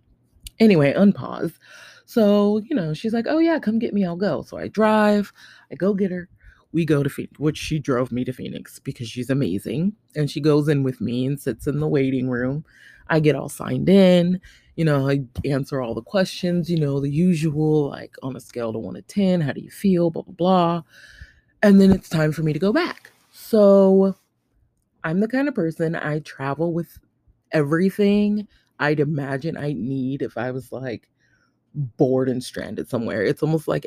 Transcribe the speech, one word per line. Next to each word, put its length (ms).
Anyway, 340
unpause. 600
So, 540
you 60
know, 180
she's 200
like, 160
"Oh 100
yeah, 220
come 180
get 160
me, 100
I'll 120
go." 260
So 140
I 100
drive, 680
I 60
go 180
get 160
her. 180
We 120
go 200
to 40
Phoenix, 300
which 180
she 220
drove 320
me 140
to 80
Phoenix 480
because 280
she's 220
amazing. 640
And 120
she 120
goes 260
in 160
with 180
me 240
and 140
sits 300
in 100
the 80
waiting 420
room. 360
I 140
get 160
all 120
signed 400
in. 520
You 120
know, 200
I 180
answer 380
all 100
the 80
questions, 720
you 100
know, 180
the 120
usual, 800
like, 320
"On 120
a 60
scale 320
to 60
one 160
to 80
ten, 400
how 100
do 80
you 100
feel?" 400
Blah, 120
blah, 100
blah. 500
And 160
then 120
it's 180
time 240
for 100
me 120
to 40
go 140
back. 400
So 840
I'm 160
the 80
kind 180
of 80
person, 400
I 260
travel 520
with 260
everything 1000
I'd 200
imagine 600
I'd 180
need 460
if 160
I 140
was, 200
like, 380
bored 560
and 120
stranded 460
somewhere. 340
It's 200
almost 260
like 180